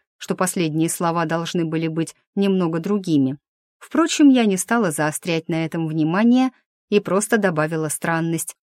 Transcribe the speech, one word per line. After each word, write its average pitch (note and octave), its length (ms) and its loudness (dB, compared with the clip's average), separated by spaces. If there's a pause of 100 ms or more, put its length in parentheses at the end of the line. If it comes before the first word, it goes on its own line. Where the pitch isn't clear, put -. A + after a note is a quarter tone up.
(160)
что - 200 -6
последние E3 520 0
слова E3+ 360 -2
должны E3 400 -2
были D#3+ 240 -2
быть D#3+ 260 -4 (220)
немного F#3 420 0
другими. E3+ 580 0 (480)
Впрочем, D#4 460 4
я B3 160 4
не F#3+ 100 2
стала G#3+ 340 0
заострять D#3 580 -2
на D#3+ 180 -2
этом E3 200 -4
внимание G3+ 640 2 (360)
и G#3 120 2
просто G3+ 360 0
добавила D#3+ 540 0
странность E3 720 -4